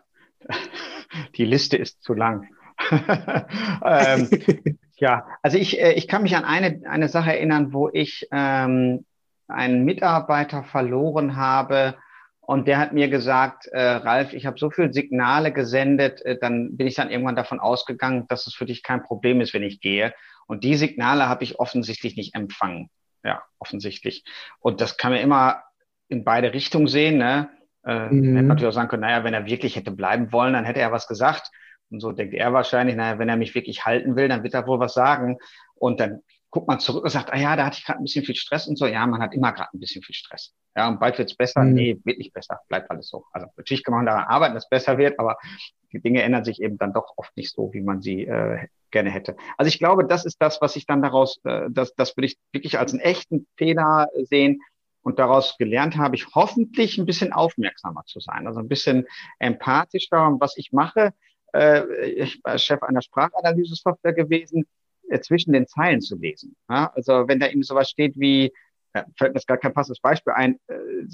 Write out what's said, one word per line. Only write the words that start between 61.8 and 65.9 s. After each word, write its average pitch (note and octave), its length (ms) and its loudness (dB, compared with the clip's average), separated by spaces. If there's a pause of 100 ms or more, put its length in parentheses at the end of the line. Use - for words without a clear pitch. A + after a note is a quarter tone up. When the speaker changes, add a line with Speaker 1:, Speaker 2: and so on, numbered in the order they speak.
Speaker 1:
ich - 320 -4
war B2 140 -2
Chef - 260 0
einer B2+ 180 0
Sprachanalyse-Software E3+ 1120 0
gewesen, E3 520 0 (440)
äh, C3 120 0
zwischen E3 320 2
den B2+ 140 4
Zeilen D#3+ 340 2